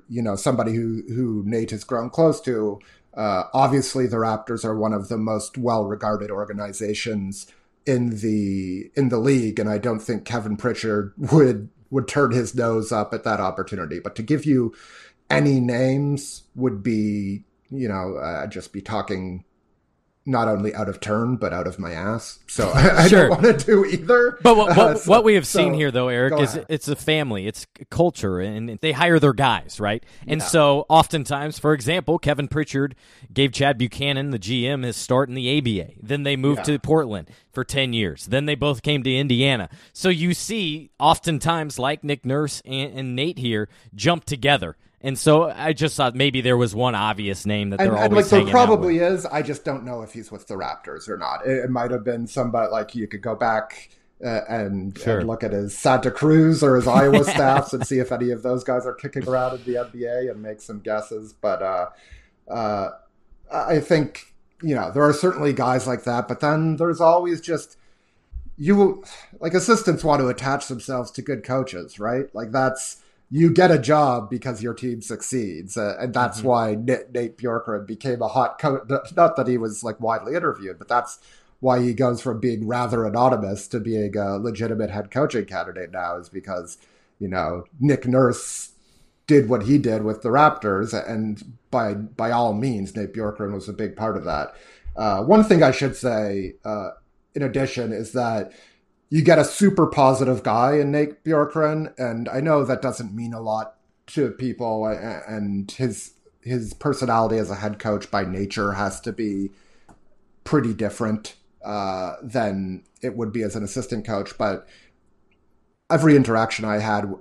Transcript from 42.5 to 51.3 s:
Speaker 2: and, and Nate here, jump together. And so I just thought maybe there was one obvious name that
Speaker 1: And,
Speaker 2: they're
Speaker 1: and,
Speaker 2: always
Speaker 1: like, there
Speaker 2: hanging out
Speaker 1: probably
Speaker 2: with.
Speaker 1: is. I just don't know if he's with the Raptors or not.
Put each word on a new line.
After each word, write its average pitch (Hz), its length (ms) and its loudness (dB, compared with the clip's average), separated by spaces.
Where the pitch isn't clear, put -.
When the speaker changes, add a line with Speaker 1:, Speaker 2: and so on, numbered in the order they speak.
Speaker 2:
and, 135 340 -8
and 131 160 -6
Nate 151 240 -4
here, 113 300 -2
jump 156 300 2
together. 120 520 0
And 135 140 -4
so 156 280 6
I 156 280 -4
just 151 240 -2
thought 127 200 0
maybe 131 240 2
there 123 160 4
was 117 180 0
one 120 220 0
obvious 101 500 -2
name 104 240 -2
that 98 100 -4
Speaker 1:
And, 190 100 4
Speaker 2:
they're 214 120 2
Speaker 1:
and, 214 100 2
Speaker 2:
always 208 120 6
Speaker 1:
like, - 60 -4
there 202 100 8
Speaker 2:
hanging 196 140 2
out 247 120 8
Speaker 1:
probably 180 320 4
Speaker 2:
with. 175 220 2
Speaker 1:
is. - 60 -8
I 147 160 -2
just 139 220 -8
don't 135 200 -6
know 123 180 -10
if 110 100 -16
he's 113 200 -16
with 101 160 -18
the 107 60 -10
Raptors 78 540 -10
or 95 80 -6
not. 78 300 -6